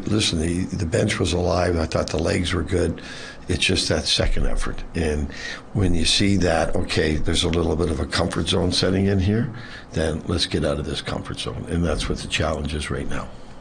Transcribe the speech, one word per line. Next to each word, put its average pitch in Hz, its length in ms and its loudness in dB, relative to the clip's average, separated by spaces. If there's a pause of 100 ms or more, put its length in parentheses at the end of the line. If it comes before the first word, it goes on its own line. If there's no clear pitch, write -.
listen, 107 300 2
the, 85 220 0 (160)
the 90 100 -2
bench 107 320 0
was 90 140 2
alive. 87 440 2
I 80 100 0
thought 80 240 0
the 80 120 0
legs 90 320 0
were 85 80 0
good. 85 400 0 (460)
It's - 160 0
just - 240 2
that 80 160 0
second - 420 2
effort. - 380 0 (100)
And 76 380 0 (400)
when 87 240 4
you 80 80 2
see 101 320 4
that, 82 400 2
okay, 82 400 2
there's 80 260 2
a 87 60 2
little 82 260 2
bit 80 160 2
of 76 80 -2
a 76 80 -2
comfort 85 400 -2
zone 90 240 2
setting 95 360 2
in 98 120 4
here, 101 340 2 (380)
then 80 360 0
let's 87 200 0
get 80 180 0
out 73 140 0
of 73 80 -4
this 71 160 -6
comfort - 380 -6
zone. - 280 -6
And 85 160 2
that's 78 240 0
what 69 100 -2
the 78 100 -8
challenge 78 460 -2
is 73 160 -4
right - 180 -4
now. - 200 -2 (320)